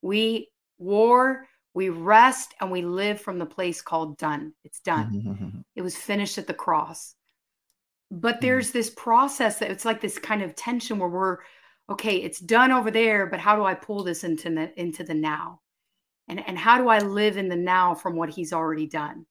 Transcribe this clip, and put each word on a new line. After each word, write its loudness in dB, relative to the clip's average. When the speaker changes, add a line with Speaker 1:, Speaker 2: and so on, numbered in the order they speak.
Speaker 1:
We 0
war, 4
we -2
rest, 4
and -4
we -2
live -2
from -8
the -4
place -4
called -4
done. -4
It's -20
done. -2
Speaker 2:
Mm-hmm. -6
Speaker 1:
It -8
was -6
finished -4
at -10
the -6
cross. -4
But -2
Speaker 2:
Mm. -4
Speaker 1:
there's 2
this -2
process 2
that -2
it's -8
like 0
this -6
kind -4
of -6
tension -4
where 0
we're, 0
okay, -2
it's -6
done 6
over 2
there, 2
but -6
how 4
do 2
I 2
pull -8
this -6
into -4
the, -6
into -6
the -8
now? -4
And, -8
and -6
how 6
do 2
I 6
live 0
in -2
the -2
now 2
from -6
what -2
he's -8
already -2
done? -8